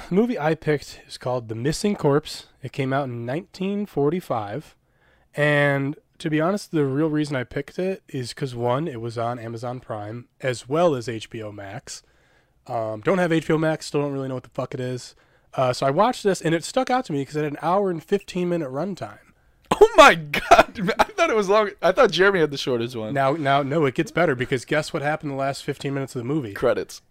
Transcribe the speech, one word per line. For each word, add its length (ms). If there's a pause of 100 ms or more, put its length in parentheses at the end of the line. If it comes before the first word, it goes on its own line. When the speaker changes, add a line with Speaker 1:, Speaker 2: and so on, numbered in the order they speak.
Speaker 1:
the 60
movie 240
I 160
picked 520
is 120
called 300
The 60
Missing 420
Corpse. 500 (160)
It 100
came 200
out 160
in 180
nineteen 580
forty-five. 920 (580)
And 600 (220)
to 120
be 100
honest, 300
the 140
real 260
reason 260
I 80
picked 340
it 300
is 240
'cause, 220
one, 320
it 140
was 180
on 200
Amazon 420
Prime, 460 (140)
as 280
well 260
as 140
H 220
B 120
O 100
Max. 500 (640)
Um, 340
don't 180
have 140
H 160
B 60
O 40
Max, 280
still 160
don't 100
really 160
know 60
what 100
the 60
fuck 240
it 60
is. 340 (400)
Uh, 180
so 140
I 40
watched 320
this, 180
and 140
it 100
stuck 260
out 160
to 60
me 120
'cause 120
it 80
had 80
an 80
hour 300
and 120
fifteen 460
minute 220
runtime. 480 (640)
Speaker 2:
Oh 160
my 180
God, 640
man, 200
I 60
thought 260
it 60
was 120
long. 220 (120)
I 100
thought 180
Jeremy 300
had 100
the 80
shortest 380
one. 180
Speaker 1:
Now, 180
now, 300
no, 240
it 80
gets 160
better, 240
because 300
guess 280
what 100
happened 300
the 40
last 280
fifteen 280
minutes 220
of 60
the 80
movie? 260
Speaker 2:
Credits. 560